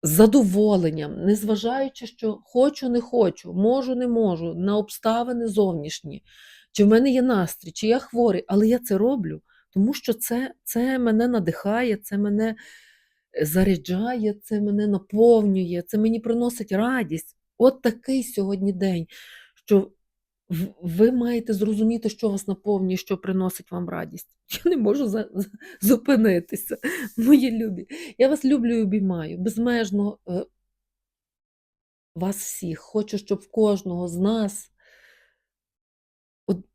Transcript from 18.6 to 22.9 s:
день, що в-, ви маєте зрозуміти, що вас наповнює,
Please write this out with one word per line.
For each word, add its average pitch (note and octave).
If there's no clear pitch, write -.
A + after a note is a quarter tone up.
день, F3+
що -
в-, F3+
ви F3+
маєте A#3+
зрозуміти, A3
що G#3+
вас G3
наповнює, F#3+